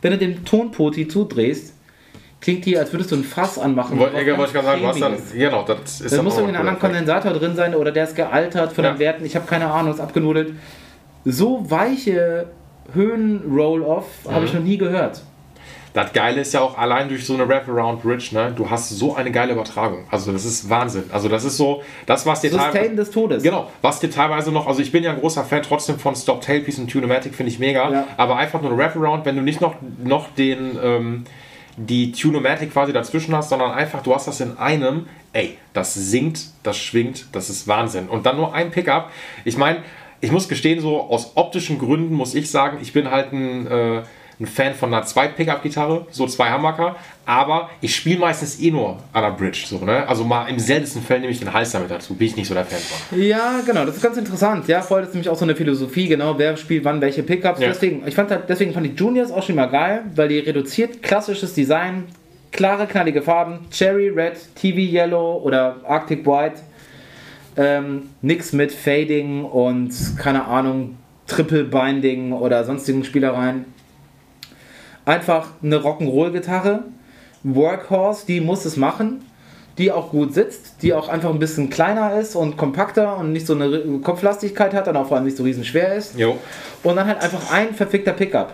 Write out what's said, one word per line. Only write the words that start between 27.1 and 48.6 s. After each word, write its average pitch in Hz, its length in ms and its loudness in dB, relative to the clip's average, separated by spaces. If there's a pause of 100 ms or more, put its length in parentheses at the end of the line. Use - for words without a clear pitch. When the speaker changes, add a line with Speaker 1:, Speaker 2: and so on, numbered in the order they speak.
Speaker 2:
finde 123 180 -4
ich 110 60 -8
mega. 131 320 2
Speaker 1:
Ja. 139 140 2 (120)
Speaker 2:
Aber 120 200 2
einfach 156 260 -2
nur 143 80 -2
eine 120 100 0
Wraparound, 156 460 0
wenn 135 100 0
du 135 60 0
nicht 151 180 0
noch, 165 140 2 (280)
noch 139 280 0
den, 131 520 0
ähm, 120 420 0 (520)
die 120 360 0
Tune-o-matic 151 600 0
quasi 139 220 2
dazwischen 156 420 0
hast, 151 140 -2
sondern 127 220 2
einfach, 143 300 -2
du 127 120 4
hast 135 120 -4
das 135 140 -6
in 120 160 -6
einem, 147 500 0 (280)
ey, 98 240 -4 (160)
das 95 180 -2
singt, 120 480 -2 (220)
das 104 160 -4
schwingt, - 540 -2
das 95 180 -6
ist 98 180 -10
Wahnsinn. 104 400 0
Und 110 160 -4
dann 127 140 4
nur 160 160 -2
ein 165 160 -2
Pickup. 160 400 0 (340)
Ich 117 140 -2
mein, 151 180 4 (460)
ich 120 100 0
muss 185 160 2
gestehen, 165 320 2
so 151 220 0
aus 117 320 -2
optischen 160 440 0
Gründen 160 360 0
muss 127 200 -2
ich 151 160 -2
sagen, 143 300 0
ich - 140 -14
bin 147 160 2
halt 135 240 0
ein, 127 320 -4
äh, 117 360 0 (380)
ein 110 60 -6
Fan 135 280 -2
von 123 180 -2
einer 110 120 0
Zwei-Pickup-Gitarre, 151 1080 -2
so 131 160 -2
zwei 123 260 0
Humbucker, 160 440 0 (300)
aber 147 440 2 (100)
ich - 140 -2
spiel 175 240 0
meistens 156 420 -2